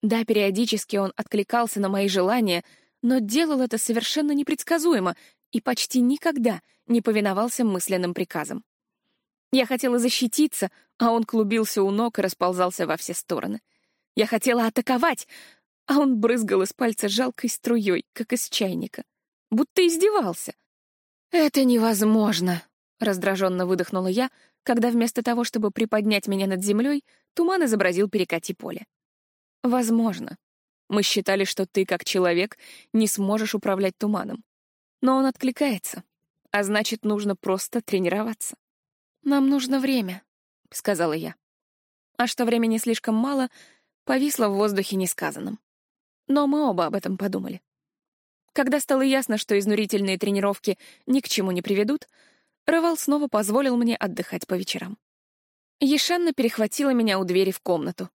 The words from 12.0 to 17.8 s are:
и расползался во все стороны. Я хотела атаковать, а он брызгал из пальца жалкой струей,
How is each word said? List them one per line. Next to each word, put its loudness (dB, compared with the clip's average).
и 2
расползался 0
во -2
все -8
стороны. -6
Я 2
хотела 0
атаковать, 0
а 4
он 2
брызгал 2
из -4
пальца -2
жалкой -2
струей, 0